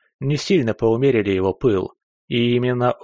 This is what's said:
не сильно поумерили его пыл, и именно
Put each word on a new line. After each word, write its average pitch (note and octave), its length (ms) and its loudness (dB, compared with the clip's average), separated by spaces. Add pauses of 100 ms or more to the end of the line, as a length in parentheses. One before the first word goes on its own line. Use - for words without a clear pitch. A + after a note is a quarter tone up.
(200)
не C#3+ 180 -4
сильно C#3 360 0
поумерили A2+ 580 0
его F#2+ 220 0
пыл, G2+ 400 -2 (340)
и A#2+ 280 0
именно B2 360 0 (120)